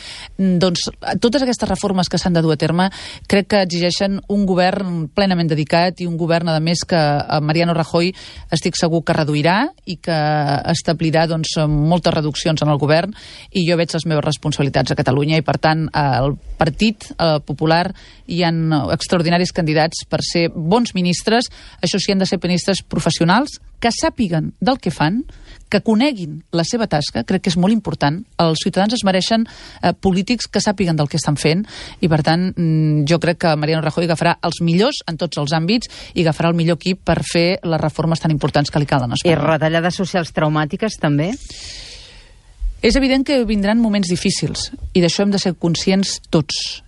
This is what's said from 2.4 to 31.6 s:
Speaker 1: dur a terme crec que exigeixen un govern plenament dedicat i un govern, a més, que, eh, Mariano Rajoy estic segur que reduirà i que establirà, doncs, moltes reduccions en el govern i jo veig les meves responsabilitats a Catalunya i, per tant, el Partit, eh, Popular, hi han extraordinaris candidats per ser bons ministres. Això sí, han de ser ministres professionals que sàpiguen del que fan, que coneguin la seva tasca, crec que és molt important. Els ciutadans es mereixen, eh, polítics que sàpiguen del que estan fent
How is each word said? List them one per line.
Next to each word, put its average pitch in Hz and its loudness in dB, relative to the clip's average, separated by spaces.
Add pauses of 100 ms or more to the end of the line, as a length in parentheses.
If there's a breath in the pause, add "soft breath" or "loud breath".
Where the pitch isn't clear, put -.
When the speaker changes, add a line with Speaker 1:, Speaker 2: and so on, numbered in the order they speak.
Speaker 1:
dur 160 2
a 147 -2
terme 170 2 (380 loud breath)
crec 202 2
que 202 2
exigeixen 175 -2
un 202 2
govern 180 0
plenament 180 2
dedicat 170 0
i 175 -4
un 170 -4
govern, 170 0
a 160 2
més, 160 0
que, 180 2
eh, 147 2
Mariano 170 2
Rajoy 170 0 (380 loud breath)
estic 170 -2
segur 165 0
que 170 0
reduirà 160 0 (120)
i 170 -8
que 160 -2 (520)
establirà, 160 0
doncs, 160 -2 (100)
moltes 160 2
reduccions 156 -2
en 151 2
el 147 2
govern 156 2 (380 loud breath)
i 175 0
jo 175 2
veig 165 0
les 160 -2
meves 151 0
responsabilitats 143 0
a 135 0
Catalunya 147 2
i, 160 2
per 143 -2
tant, 160 0
el 139 0 (200)
Partit, 208 0
eh, 156 2
Popular, 160 0 (340 loud breath)
hi 175 -2
han 165 2 (220)
extraordinaris 175 0
candidats 156 0
per 151 -2
ser 170 0
bons 185 0
ministres. 190 0 (320 loud breath)
Això 180 0
sí, 202 -2
han 196 2
de 190 2
ser 180 -2
ministres 180 0
professionals 180 0 (240)
que 233 2
sàpiguen 175 -2 (100)
del 254 2
que - -4
fan, 190 0 (440 loud breath)
que 196 2
coneguin 208 0 (180)
la 170 2
seva 226 -2
tasca, - -2
crec 185 0
que 185 0
és 160 0
molt 185 4
important. 165 -2 (180)
Els 165 2
ciutadans 202 0
es 214 -4
mereixen, 190 2 (380 loud breath)
eh, 180 2
polítics 196 0
que 202 -2
sàpiguen 196 0
del 151 0
que 170 -4
estan 151 0
fent 165 0 (340 loud breath)